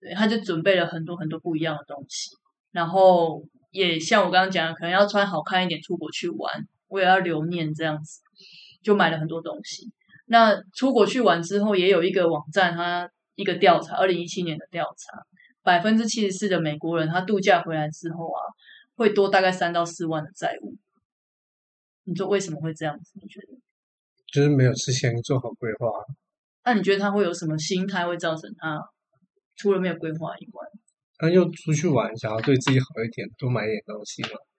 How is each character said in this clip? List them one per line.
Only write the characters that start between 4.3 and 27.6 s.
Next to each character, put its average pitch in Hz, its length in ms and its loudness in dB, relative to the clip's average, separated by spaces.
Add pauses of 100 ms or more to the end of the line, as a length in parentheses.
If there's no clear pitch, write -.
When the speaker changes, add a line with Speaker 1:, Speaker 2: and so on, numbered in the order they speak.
Speaker 1:
刚 180 140 4
刚 190 80 -2
讲 165 160 -2
的， 165 60 -6
可 160 100 -12
能 170 80 -4
要 202 160 4
穿 202 180 0
好 175 160 -4
看 185 220 0
一 180 60 -2
点 156 120 -4
出 175 140 -6
国 156 160 -8
去 - 160 -8
玩， - 400 -6 (220)
我 196 100 -4
也 185 60 4
要 185 140 6
留 165 260 -2
念 165 280 -4
这 156 120 -6
样 151 180 -4
子， - 160 -20 (640)
就 208 100 4
买 180 160 4
了 160 80 -2
很 156 120 -4
多 165 120 -6
东 165 220 -10
西。 - 300 -16 (320)
那 226 360 6 (120)
出 262 180 0
国 226 140 6
去 254 160 -2
玩 170 200 4
之 196 220 -2
后， 214 100 0
也 180 140 2
有 185 160 4
一 190 80 2
个 185 160 2
网 156 240 0
站， 175 240 2
它 175 340 -4 (260)
一 202 100 -6
个 185 100 0
调 180 240 6
查， - 160 -10
二 185 100 2
零 175 140 2
一 170 60 -6
七 175 180 -6
年 156 140 -4
的 - 120 -14
调 170 140 -6
查， - 360 -14 (440)
百 180 160 4
分 214 180 4
之 226 80 2
七 214 240 -2
十 185 80 -8
四 208 120 -2
的 180 100 2
美 151 180 -2
国 165 220 -2
人， 156 80 0
他 175 140 -2
度 196 180 0
假 185 220 4
回 165 120 -6
来 151 160 -2
之 165 220 -10
后 170 140 -10
啊， - 160 -8 (560)
会 220 140 2
多 196 180 2
大 196 100 6
概 190 100 4
三 175 220 -2
到 170 140 0
四 170 200 -8
萬 160 160 -2
的 - 140 -10
债 - 260 -6
务。 - 140 -14 (1300)
你 180 100 -8
说 185 140 -4
为 196 100 2
什 185 140 -2
么 151 80 -8
会 160 140 -6
这 156 120 -8
样 147 140 -6
子？ - 220 -20
你 202 80 -20
觉 - 100 -20
得？ - 80 -20 (840)
Speaker 2:
就 143 100 4
是 147 60 6
没 135 160 6
有 123 80 4
事 127 180 -6
先 123 300 0
做 131 180 -2
好 120 120 -8
规 113 280 -8
划。 120 80 -2 (800)
Speaker 1:
那 247 80 2
你 208 80 2
觉 190 120 2
得 196 60 0
他 202 100 0
会 202 140 2
有 170 100 0
什 170 120 -8
么 156 120 -2
心 185 300 -2